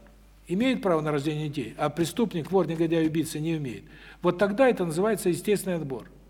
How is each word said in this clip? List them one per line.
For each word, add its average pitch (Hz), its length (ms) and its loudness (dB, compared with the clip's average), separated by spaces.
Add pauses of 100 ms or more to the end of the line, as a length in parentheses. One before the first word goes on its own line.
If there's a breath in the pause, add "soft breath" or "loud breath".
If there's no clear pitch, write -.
(480)
имеет 220 340 2
право 170 180 2
на 156 140 -2
рождение 151 340 -2
детей, 139 300 -6
а 151 120 0
преступник, 170 600 -2
вор, 180 160 4
негодяй, 165 400 2
убийца 156 320 -2
не 160 160 -2
имеет, 135 300 -8 (360 loud breath)
вот 175 160 2
тогда 208 300 4
это 208 160 2
называется 180 460 0
естественный 180 480 0
отбор 131 320 -8 (200)